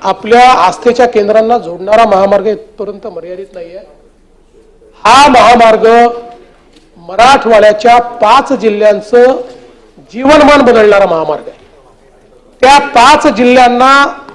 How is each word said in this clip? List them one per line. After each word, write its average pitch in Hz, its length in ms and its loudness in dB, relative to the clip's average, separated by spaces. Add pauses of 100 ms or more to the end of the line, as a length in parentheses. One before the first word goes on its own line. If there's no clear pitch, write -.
आपल्या 226 480 0
आस्थेच्या 240 560 -2
केंद्रांना 220 500 -2
जोडणारा 190 460 -2
महामार्ग 196 440 0
इथपर्यंत 202 600 -10
मर्यादित 180 460 -16
नाहीये. 175 260 -20 (1200)
हा 262 240 2
महामार्ग 226 600 2 (1080)
मराठवाड्याच्या 220 1040 2
पाच 240 520 -2
जिल्ह्यांचं 214 880 -2 (560)
जीवनमान 277 640 0
बदलणारा 214 440 2
महामार्ग 160 420 -6
आहे. - 100 -20 (1040)
त्या 277 180 4
पाच 285 480 0
जिल्ह्यांना 247 800 2 (300)